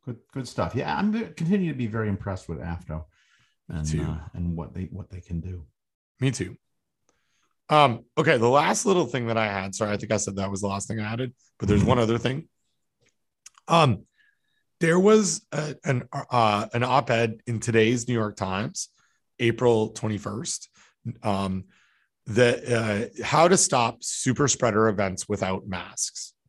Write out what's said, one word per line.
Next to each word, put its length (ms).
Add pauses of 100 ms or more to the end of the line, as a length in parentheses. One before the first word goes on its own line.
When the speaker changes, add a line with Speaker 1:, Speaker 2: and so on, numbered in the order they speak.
Speaker 1:
Good, 120 (160)
good 160
stuff. 260
Yeah, 240
I'm 140
ve-, 240
continue 340
to 80
be 80
very 220
impressed 400
with 120
afto 460 (640)
Speaker 2:
Me 80
Speaker 1:
and, 100
Speaker 2:
too. 160
Speaker 1:
uh, 160 (160)
and 220
what 180
they, 160
what 200
they 100
can 200
do. 240 (560)
Speaker 2:
Me 120
too. 240 (1120)
Um, 340 (140)
okay, 180
the 120
last 360
little 220
thing 220
that 100
I 80
had, 280
sorry, 180
I 40
think 160
I 60
said 180
that 140
was 100
the 60
last 220
thing 120
I 100
added, 220 (260)
but 100
there's 120
Speaker 1:
Mm-hmm. 80
Speaker 2:
one 100
other 200
thing. 300 (1200)
Um, 360 (760)
there 200
was 520
a, 320
an, 280
uh, 640
an 80
op-ed 640
in 140
today's 460
New 80
York 220
Times, 540 (480)
April 500
twenty-first, 800 (540)
um, 420 (640)
the, 840 (100)
uh, 40
how 240
to 80
stop 480
super 420
spreader 420
events 400
without 380
masks. 680 (140)